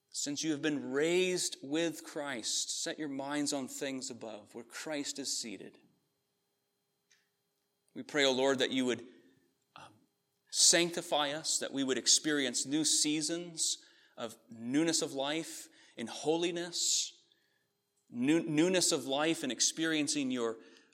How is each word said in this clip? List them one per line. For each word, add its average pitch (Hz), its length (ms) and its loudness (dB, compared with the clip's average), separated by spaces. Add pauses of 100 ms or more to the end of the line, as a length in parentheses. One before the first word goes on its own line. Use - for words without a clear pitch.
(120)
"Since 143 320 -4
you 160 80 2
have 139 100 0
been 139 300 0
raised 175 720 2
with 156 400 -2
Christ, - 800 -4
set 165 160 -4
your 151 100 -4
minds 143 420 -2
on 135 160 -2
things 135 420 -6
above, 110 440 -12
where 117 100 -12
Christ 147 560 -6
is 131 160 -4
seated." 101 420 -8 (2250)
We 131 60 -8
pray, 143 240 2
O 135 60 8
Lord, 131 280 4
that 127 120 4
you 131 140 2
would, 120 200 0 (720)
um, - 180 -18 (560)
sanctify 170 800 4
us, 156 280 -2
that - 120 -4
we 139 120 0
would 127 140 2
experience 135 680 2
new 147 200 0
seasons 160 920 0 (400)
of 113 180 -8 (140)
newness 143 540 0
of 135 100 -4
life 147 540 -6 (280)
in 113 120 -6
holiness, 170 1080 -2 (960)
new-, 143 320 4
newness 165 500 4
of 139 140 -2
life 151 380 0
in 131 80 -2
experiencing 147 800 0
your, 117 260 0 (360)